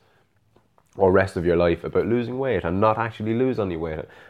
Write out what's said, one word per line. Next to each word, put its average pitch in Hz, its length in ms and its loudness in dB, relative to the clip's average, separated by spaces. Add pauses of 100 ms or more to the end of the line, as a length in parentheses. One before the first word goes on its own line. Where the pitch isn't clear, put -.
(960)
or 95 140 4
rest 95 260 2
of 87 80 -2
your 85 120 4
life 87 260 2
about 78 240 0
losing 120 320 -2
weight 123 240 -2
and 87 180 -2
not 110 180 4
actually 113 360 -4
lose 127 240 0
any 95 180 -2
weight. 80 280 -6 (260)